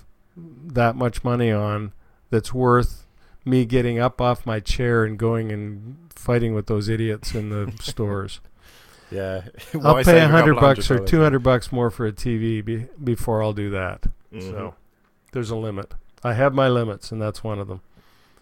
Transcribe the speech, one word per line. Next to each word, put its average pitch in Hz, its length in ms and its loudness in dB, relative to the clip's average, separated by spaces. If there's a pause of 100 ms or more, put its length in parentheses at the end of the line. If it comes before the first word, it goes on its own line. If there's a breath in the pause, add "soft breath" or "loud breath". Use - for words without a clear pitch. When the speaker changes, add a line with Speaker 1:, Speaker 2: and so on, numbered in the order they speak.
(360)
Speaker 1:
that 135 600 -2
much 123 280 -2
money 123 280 2
on 104 400 -2 (400)
that's 110 220 -2
worth 123 520 2 (400)
me 127 200 2
getting 120 340 0
up 123 200 0
off 123 280 0
my 110 120 -2
chair 120 460 0
and 107 140 -6
going 113 320 -2
and 104 460 -10 (180)
fighting 117 400 0
with 104 100 -2
those 104 240 -2
idiots 110 460 -4
in 107 140 -4
the 104 280 -4
Speaker 2:
<laughs> - 40 -16
Speaker 1:
stores. 101 580 -6 (720 soft breath)
Speaker 2:
Yeah. 95 300 -6 (180)
<laughs> - 160 -14
Speaker 1:
I'll 147 200 4
Speaker 2:
Why 131 80 2
Speaker 1:
pay 175 100 8
Speaker 2:
save 165 100 8
a - 20 6
Speaker 1:
a 151 40 6
hundred 151 260 6
Speaker 2:
couple 135 140 6
Speaker 1:
bucks 113 200 2
or 139 60 4
Speaker 2:
hundred - 20 4
dollars, - 140 -2
Speaker 1:
two 160 100 6
hundred 139 220 4
bucks 127 280 2
more 120 200 0
for 117 160 -4
a 107 40 -4
T 117 260 -4
V 113 240 -2
be-, 113 260 -6 (160)
before 113 400 0
I'll 107 100 0
do 104 180 -6
that. 95 320 -4 (300)
Speaker 2:
Mm-hmm. 107 60 -14 (100)
Speaker 1:
So 95 240 -10 (600)
there's 117 180 -6
a 117 40 -4
limit. 107 380 -8 (300)
I 120 100 -2
have 135 220 2
my 135 120 4
limits, 117 440 -2
and 110 100 -6
that's 107 220 -6
one 104 160 -6
of 98 80 -10
them. 95 140 -12 (600)